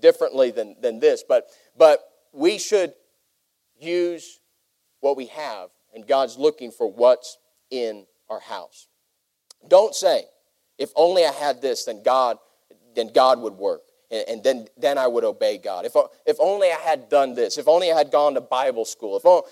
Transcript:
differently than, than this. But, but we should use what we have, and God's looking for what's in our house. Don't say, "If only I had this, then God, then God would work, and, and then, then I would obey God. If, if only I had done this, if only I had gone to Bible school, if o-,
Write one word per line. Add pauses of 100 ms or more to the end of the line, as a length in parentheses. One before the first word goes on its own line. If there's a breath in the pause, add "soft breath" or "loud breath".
differently
than,
than
this.
But, (280 soft breath)
but (320)
we
should (840)
use (600)
what
we
have, (260)
and
God's
looking
for
what's (340)
in (240)
our
house. (800)
Don't
say, (540)
"If
only
I
had
this,
then
God, (560)
then
God
would
work, (280)
and,
and
then, (120)
then
I
would
obey
God.
If, (300 soft breath)
if
only
I
had
done
this,
if
only
I
had
gone
to
Bible
school,
if
o-,